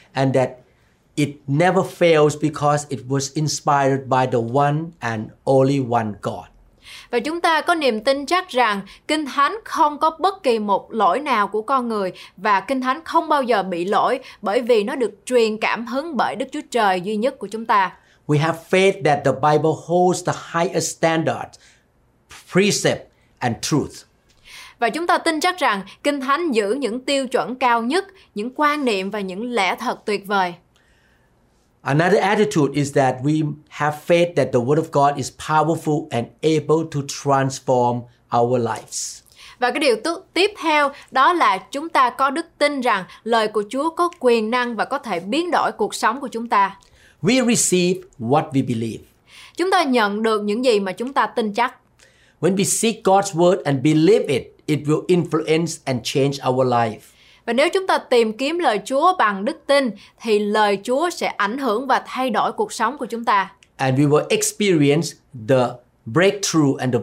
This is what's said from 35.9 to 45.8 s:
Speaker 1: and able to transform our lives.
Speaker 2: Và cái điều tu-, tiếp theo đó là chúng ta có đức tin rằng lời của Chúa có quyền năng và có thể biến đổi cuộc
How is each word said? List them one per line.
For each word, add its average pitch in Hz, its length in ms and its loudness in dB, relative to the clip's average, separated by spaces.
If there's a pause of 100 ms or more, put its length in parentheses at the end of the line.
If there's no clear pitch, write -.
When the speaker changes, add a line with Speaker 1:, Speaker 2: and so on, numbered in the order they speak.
Speaker 1:
and 117 160 -2 (140)
able 156 500 2
to 147 160 -4
transform 135 920 0 (360)
our 120 240 2
lives. - 600 -8 (380)
Speaker 2:
Và 247 120 0
cái 285 80 -4
điều 269 160 4
tu-, 339 240 -6 (140)
tiếp 392 180 2 (100)
theo 294 300 2 (200)
đó 269 220 4
là 226 240 2
chúng 294 320 -8
ta 262 200 2
có 269 200 0
đức 311 160 -4 (120)
tin 285 240 0
rằng 208 220 0 (200)
lời 226 240 0
của 214 220 -2
Chúa 277 200 -2
có 349 200 -2 (100)
quyền 226 320 2
năng 240 240 -2
và - 100 -2
có 269 120 -6
thể 214 220 -6
biến 285 320 -4
đổi 208 200 2
cuộc - 240 -4